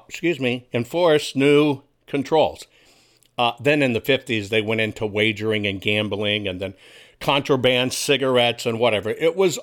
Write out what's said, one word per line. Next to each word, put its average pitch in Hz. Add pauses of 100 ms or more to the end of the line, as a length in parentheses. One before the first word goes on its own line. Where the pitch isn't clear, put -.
excuse 165
me, 123
enforce 151
new 147 (240)
controls. 139 (720)
Uh, 120
then 147
in 127
the 110
fifties, 113
they 110
went 110
into 110
wagering 107
and 95
gambling, 104
and 90
then 98 (440)
contraband 127
cigarettes 127
and 113
whatever. 107
It 156
was 185